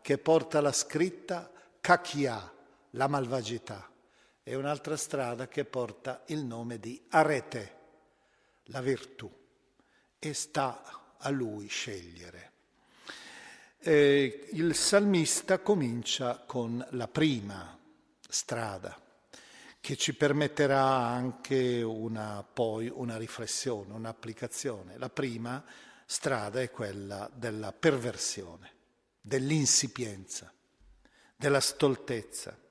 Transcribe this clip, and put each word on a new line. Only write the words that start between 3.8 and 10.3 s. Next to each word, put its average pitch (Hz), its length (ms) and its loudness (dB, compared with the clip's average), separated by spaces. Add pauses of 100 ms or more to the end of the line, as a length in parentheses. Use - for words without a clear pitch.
e 117 140 -8
un'altra 147 400 -4
strada 127 500 -4
che 139 180 -4
porta 120 640 -6
il 151 140 -4
nome 117 380 -6
di 113 200 -12 (100)
Arete, 143 680 2 (880)
la 131 160 -10
virtù, - 500 -4 (880)
e 151 160 -6